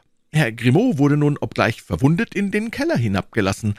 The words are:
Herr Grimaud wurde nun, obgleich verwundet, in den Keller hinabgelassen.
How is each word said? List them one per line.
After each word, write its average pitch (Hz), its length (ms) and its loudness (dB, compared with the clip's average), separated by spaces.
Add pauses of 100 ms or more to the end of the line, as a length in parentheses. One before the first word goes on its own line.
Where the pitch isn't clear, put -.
(320)
Herr 143 200 0
Grimaud 131 460 2
wurde 143 200 4
nun, 147 200 0
obgleich 110 440 -2
verwundet, 151 540 0
in 202 160 -2
den 214 200 -4
Keller 302 260 -2
hinabgelassen. 101 800 -2